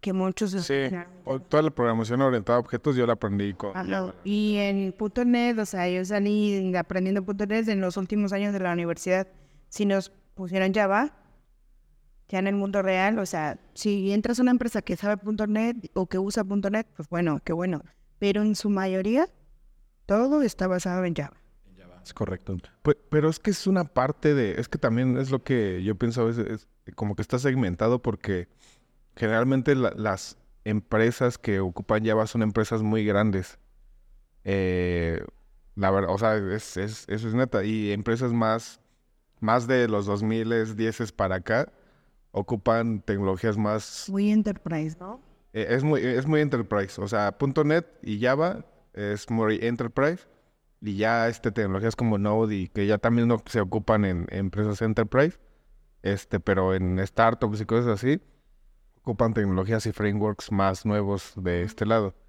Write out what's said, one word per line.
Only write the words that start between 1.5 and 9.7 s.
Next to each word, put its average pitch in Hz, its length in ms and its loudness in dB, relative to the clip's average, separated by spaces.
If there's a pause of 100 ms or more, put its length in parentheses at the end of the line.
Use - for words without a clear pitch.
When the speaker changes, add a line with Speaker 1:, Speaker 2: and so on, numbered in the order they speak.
Speaker 2:
la 156 80 2
programación 117 500 0
orientada 120 360 4
a - 20 6
objetos 123 360 -2
yo 123 120 4
la 117 60 4
aprendí 101 420 -2
con 190 200 -8
Speaker 1:
Ajá. 185 140 -6
Speaker 2:
Java. 190 340 -4
Speaker 1:
Y 208 340 0
en 196 360 0
punto 220 320 -2
net, 240 320 2
o 214 80 -2
sea, 180 240 -2
yo 185 160 -2
salí 202 720 0
aprendiendo 185 500 -2
punto 202 220 -4
net 220 220 0
en 202 120 0
los 180 160 -2
últimos 202 340 -2
años 202 220 -2
de 196 60 -4
la 180 120 -2
universidad. 170 560 -2 (400)
Si - 200 -4